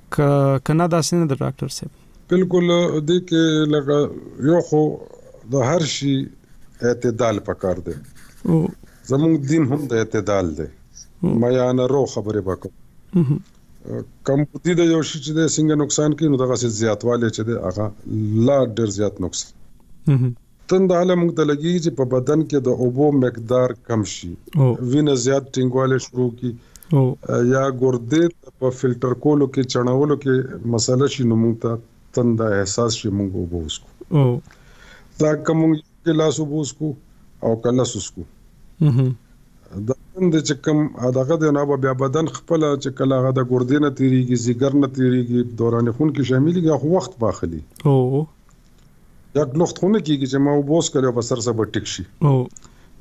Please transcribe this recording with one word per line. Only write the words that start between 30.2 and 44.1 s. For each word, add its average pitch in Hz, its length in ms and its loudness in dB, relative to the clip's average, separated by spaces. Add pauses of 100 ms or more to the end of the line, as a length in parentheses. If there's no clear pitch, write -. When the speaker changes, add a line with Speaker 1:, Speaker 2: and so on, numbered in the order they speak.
Speaker 2:
مسله 127 400 0
شي، 131 180 -4
نو 113 120 2
موږ 113 260 2
ته 113 160 -4 (340)
تنده 113 480 0
احساس 110 320 -2
شي، - 160 -6
موږ 98 260 -2
اوبه 90 220 -6
وڅښو. - 600 -10
Speaker 1:
او. 131 240 2 (800)
Speaker 2:
دا 151 140 4
که 131 180 -4
موږ 160 220 4
یو - 380 -6
ګیلاس 156 280 2
اوبه 147 220 -4
وڅښو 147 300 -6 (500)
او 113 140 0
که 120 140 -2
لس 123 260 0
وڅښو. - 260 -10 (580)
Speaker 1:
مهم. 127 360 2 (680)
Speaker 2:
دا 127 80 -2 (200)
تنده 175 260 2
چې 143 120 -4
کم 151 360 0 (220)
دغه 131 260 0
دی، 156 140 2
نو 143 160 2
به 143 100 0
بیا 135 160 0
بدن 135 340 0
خپله 156 500 0
چې 139 120 -6
کله 135 280 0
هغه 131 140 2
د 131 100 0 (100)
ګردې 127 300 2
نه 147 100 2
تېرېږي، 127 460 2 (100)